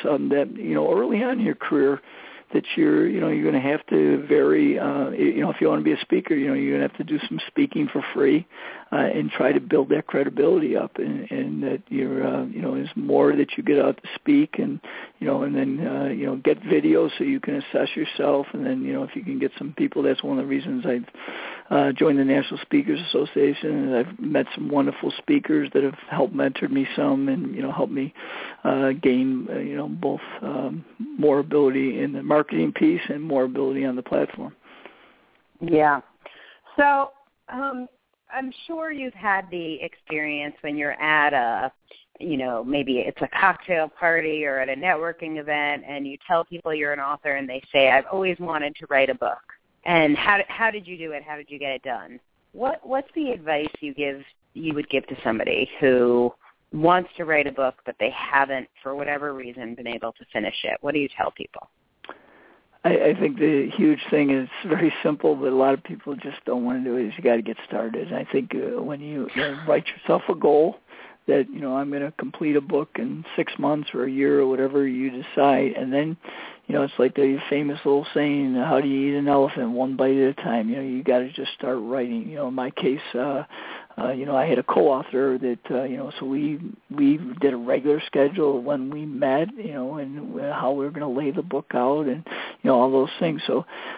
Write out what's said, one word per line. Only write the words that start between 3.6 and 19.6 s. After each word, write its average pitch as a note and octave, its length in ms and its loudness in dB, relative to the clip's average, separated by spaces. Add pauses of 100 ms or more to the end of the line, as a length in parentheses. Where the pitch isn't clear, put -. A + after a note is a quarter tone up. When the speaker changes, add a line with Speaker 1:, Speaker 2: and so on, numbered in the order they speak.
Speaker 1:
have C#3+ 260 -2
to D3 420 4
vary, D3 500 4
uh, C#3+ 320 -2
y-, - 60 -6
you D3 240 2
know, C#3+ 100 0
if - 100 -8
you - 80 4
wanna D3+ 140 2
be D#3 100 4
a C#3+ 80 0
speaker, F#3 340 0
you C#3 140 0
know, C3+ 60 0
you're C#3 240 0
gonna C#3 100 0
have - 80 -8
to - 80 -8
do D#3 140 -2 (100)
some D#3+ 180 -4
speaking - 460 0
for C#3 200 -2
free, C#3+ 340 4 (460)
uh, - 40 -2
and D3 360 0
try C3+ 180 2
to C#3 80 2
build C#3 300 2
that D3 180 0
credibility D3+ 680 2
up, - 200 -4
and, - 340 -6
and - 320 -4
that C3+ 260 -4
you're, C3+ 360 -2
uh, C3 200 -2
you - 180 -8
know, C3 120 -2
there's C#3 200 -4
more C#3+ 400 4
that C#3+ 220 0
you - 80 -6
get C#3+ 160 4
out C3+ 200 2
to - 140 -16
speak, D3 440 4
and, D3 220 -4 (380)
you D#3 80 -4
know, C#3 160 0
and C#3+ 140 -2
then, C3+ 300 -2
uh, C#3 200 -2
you C#3 180 -4
know, C3+ 120 -2
get D3 260 2
video D#3 460 4 (100)
so F#3 60 -2
you C#3 160 0
can C#3+ 160 -4
assess C#3 400 -2
yourself, C#3+ 560 2
and D3 120 -4
then, C3 180 0
you C3+ 100 -2
know, C3+ 100 -2
if C#3 140 -8
you - 80 -6
can C3+ 160 -4
get C3+ 180 2
some C#3+ 180 -8